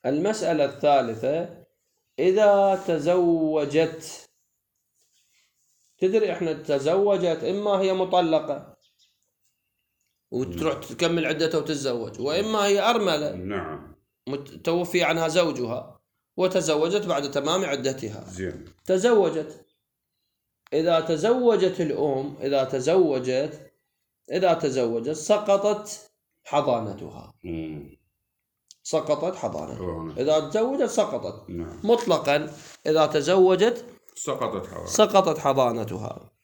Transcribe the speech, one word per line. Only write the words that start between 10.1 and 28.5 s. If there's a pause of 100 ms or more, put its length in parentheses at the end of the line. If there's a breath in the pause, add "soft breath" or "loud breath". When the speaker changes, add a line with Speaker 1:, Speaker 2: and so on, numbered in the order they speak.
Speaker 1:
وتروح
Speaker 2:
نعم.
Speaker 1:
تكمل
عدتها
وتتزوج،
وإما
هي (100)
أرملة
Speaker 2:
نعم. (340)
Speaker 1:
مت-،
توفي
عنها
زوجها (360)
وتزوجت
بعد
تمام
عدتها.
Speaker 2:
زين. (220)
Speaker 1:
تزوجت. (1080)
إذا
تزوجت
الأم،
إذا
تزوجت، (600)
إذا
تزوجت
سقطت (340)
حضانتها. (100)
Speaker 2:
مم. (880)